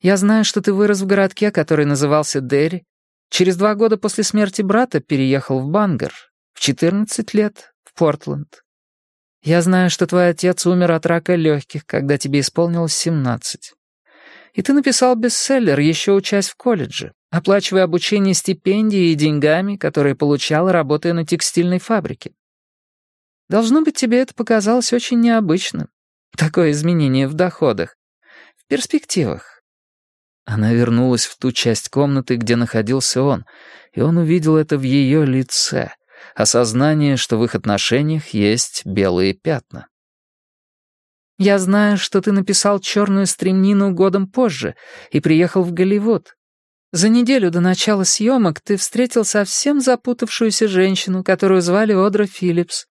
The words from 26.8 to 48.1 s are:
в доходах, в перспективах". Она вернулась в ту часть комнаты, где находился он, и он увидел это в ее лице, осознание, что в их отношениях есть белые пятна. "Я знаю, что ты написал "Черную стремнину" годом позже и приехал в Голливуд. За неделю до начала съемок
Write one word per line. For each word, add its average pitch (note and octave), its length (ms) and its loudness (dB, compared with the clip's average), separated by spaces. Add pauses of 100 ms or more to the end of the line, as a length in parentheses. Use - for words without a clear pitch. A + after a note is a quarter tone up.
в C#3+ 80 -6
доходах, D3 600 -2 (600)
в - 100 -20
перспективах". - 960 -4 (840)
Она G#2+ 280 0
вернулась A#2+ 540 2
в - 120 -14
ту B2+ 140 -4
часть - 360 -2
комнаты, C#3 480 -2
где A#2 200 -2
находился A#2+ 640 -2
он, C3+ 220 -2 (480)
и - 80 -6
он D#3+ 180 2
увидел D#3+ 380 2
это D#3 220 0
в C3+ 40 -4
ее C#3 420 2
лице, C3 680 -2 (420)
осознание, C3 840 2
что A#2 220 -2
в A2+ 60 2
их A#2 100 -4
отношениях C3 760 -2
есть G#2+ 560 -2
белые F#2+ 500 0
пятна. - 540 -8 (1500)
"Я G3+ 200 4
знаю, G3+ 400 2
что - 220 -2
ты G#3 120 -2
написал G3 460 0
"Черную G3 480 0
стремнину" F#3+ 640 0
годом F#3+ 360 0
позже D3+ 480 -2 (340)
и D3+ 100 0
приехал E3 420 2
в F3 100 -2
Голливуд. G3+ 640 -2 (560)
За F3+ 160 2
неделю A#3 420 4
до E3+ 100 0
начала F#3 440 0
съемок G#3 560 0